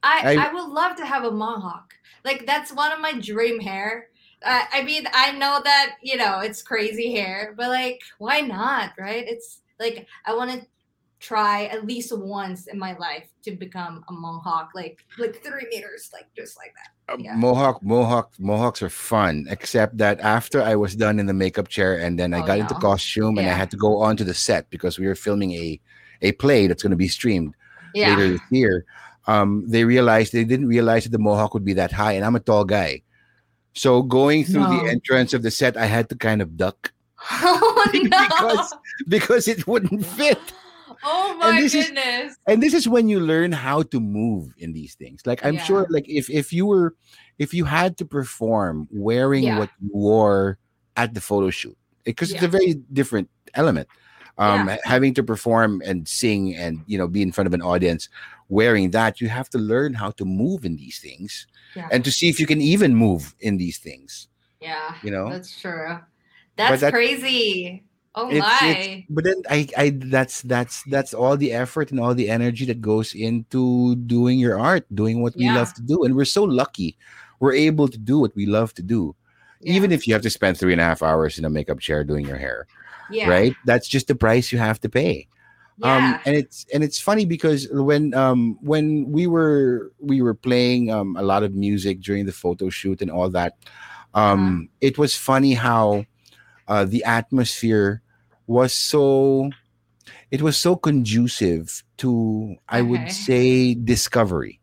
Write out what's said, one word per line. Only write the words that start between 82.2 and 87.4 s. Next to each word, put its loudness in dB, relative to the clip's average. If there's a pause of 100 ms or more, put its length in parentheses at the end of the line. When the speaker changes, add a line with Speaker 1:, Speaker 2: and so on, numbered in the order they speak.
Speaker 2:
your -8
hair, -10 (440)
Speaker 1:
Yeah. -2
Speaker 2:
right? 4 (100)
That's 2
just -2
the 4
price 2
you 0
have 0
to -6
pay. -2 (560)
Um, 4
Speaker 1:
Yeah. 0
Speaker 2:
and 2
it's, -6
and 2
it's -6
funny 2
because 0